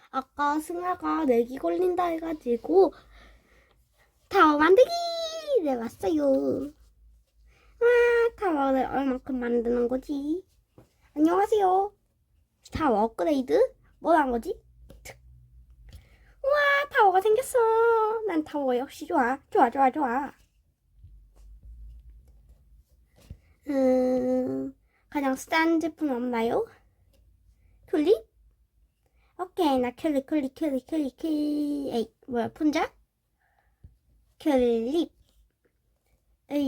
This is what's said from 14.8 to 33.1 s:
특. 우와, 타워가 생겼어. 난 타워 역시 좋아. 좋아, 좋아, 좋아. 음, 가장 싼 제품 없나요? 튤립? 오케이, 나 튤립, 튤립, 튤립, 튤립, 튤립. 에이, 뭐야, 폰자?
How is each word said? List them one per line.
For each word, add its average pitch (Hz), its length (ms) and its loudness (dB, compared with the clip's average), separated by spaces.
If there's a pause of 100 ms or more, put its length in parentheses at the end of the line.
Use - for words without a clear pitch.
특. - 140 -20 (1300)
우와, 571 480 2
타워가 392 300 4
생겼어. 427 360 0 (680)
난 320 160 -2
타워 269 340 -4
역시 277 300 -10
좋아. 269 320 0 (100)
좋아, 294 220 4
좋아, 269 180 4
좋아. 262 420 -4 (3250)
음, 254 1080 0 (340)
가장 269 260 -2
싼 330 440 0
제품 320 320 -4
없나요? 240 540 -2 (1200)
튤립? 320 260 2 (1200)
오케이, 339 420 -2
나 247 120 -2
튤립, 285 360 -2
튤립, 277 280 -2
튤립, 269 300 -4
튤립, 302 320 -4
튤립. 294 760 -4
에이, 226 200 -4 (140)
뭐야, 233 220 -4
폰자? 311 440 -2 (1500)